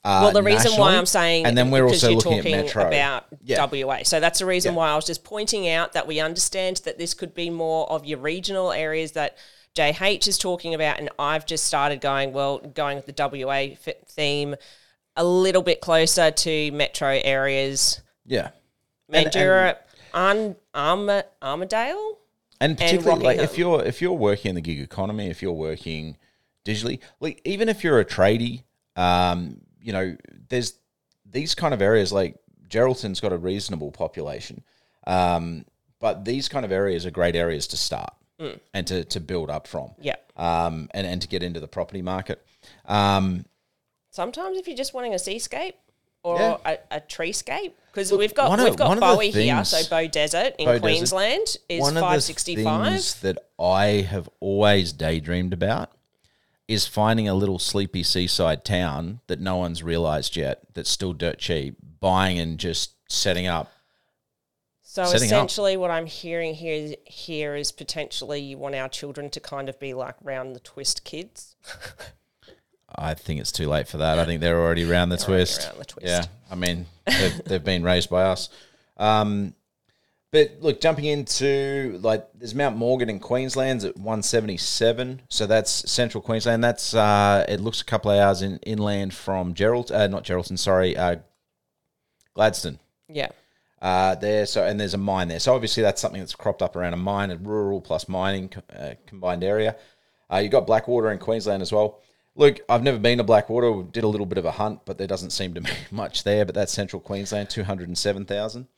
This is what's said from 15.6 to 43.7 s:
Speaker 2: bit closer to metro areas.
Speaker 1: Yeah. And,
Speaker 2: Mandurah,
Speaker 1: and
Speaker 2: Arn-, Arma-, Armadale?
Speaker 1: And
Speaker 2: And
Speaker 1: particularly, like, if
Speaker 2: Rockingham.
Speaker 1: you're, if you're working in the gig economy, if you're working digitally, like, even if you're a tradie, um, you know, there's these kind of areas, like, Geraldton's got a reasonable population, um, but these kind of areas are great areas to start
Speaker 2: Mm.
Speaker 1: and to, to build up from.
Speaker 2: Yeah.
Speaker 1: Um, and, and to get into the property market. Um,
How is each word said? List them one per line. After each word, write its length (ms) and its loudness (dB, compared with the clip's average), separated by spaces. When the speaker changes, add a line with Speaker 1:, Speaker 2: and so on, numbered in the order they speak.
Speaker 2:
bit 200 0
closer 500 4
to 400 0
metro 500 0
areas. 800 0
Speaker 1:
Yeah. 260 -2
And, 160 4
Speaker 2:
Mandurah, 420 4
Speaker 1:
and 60 0
Speaker 2:
Arn-, 420 2
Arma-, 500 0
Armadale? 800 -4
Speaker 1:
And 100 2
Speaker 2:
And 80 -4
Speaker 1:
particularly, 460 4
like, 140 6
if 100 2
Speaker 2:
Rockingham. 100 -6
Speaker 1:
you're, 140 4
if 160 -4
you're 120 0
working 360 0
in 60 -4
the 60 -4
gig 180 -4
economy, 480 -6
if 140 -8
you're 100 -4
working 640 -8
digitally, 360 -4
like, 240 -8
even 240 -2
if 160 -2
you're 160 6
a 60 4
tradie, 580 0
um, 640 2
you 120 -8
know, 220 -4
there's 240 -2
these 300 -4
kind 180 -2
of 80 -2
areas, 300 4
like, 240 0
Geraldton's 520 0
got 140 -2
a 40 -2
reasonable 540 -4
population, 720 -8
um, 580 0
but 260 -2
these 240 -4
kind 160 -4
of 60 -4
areas 340 0
are 60 -6
great 240 0
areas 320 0
to 100 -8
start 360 -6
Speaker 2:
Mm. 200 -12
Speaker 1:
and 140 -4
to, 180 -2
to 140 -6
build 300 -6
up 180 -6
from. 320 -8
Speaker 2:
Yeah. 160 -4
Speaker 1:
Um, 560 0
and, 140 -4
and 140 -4
to 60 -8
get 160 -4
into 160 -6
the 80 -12
property 340 -8
market. 440 -6
Um, 600 2